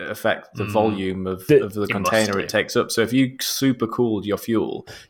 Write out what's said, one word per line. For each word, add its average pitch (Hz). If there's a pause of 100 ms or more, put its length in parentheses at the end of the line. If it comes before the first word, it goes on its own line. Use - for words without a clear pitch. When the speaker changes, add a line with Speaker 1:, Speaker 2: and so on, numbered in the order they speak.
Speaker 1:
affect -
the 104
Speaker 2:
Mm. 107
Speaker 1:
volume 95
of, 95
Speaker 3:
The 143
Speaker 1:
of 101
the 104
Speaker 2:
It 98
must 95
Speaker 1:
container 110
Speaker 2:
do. 98
Speaker 1:
it -
takes -
up. 117
So -
if 113
you 131
super 131
cooled 110
your 98
fuel, - (220)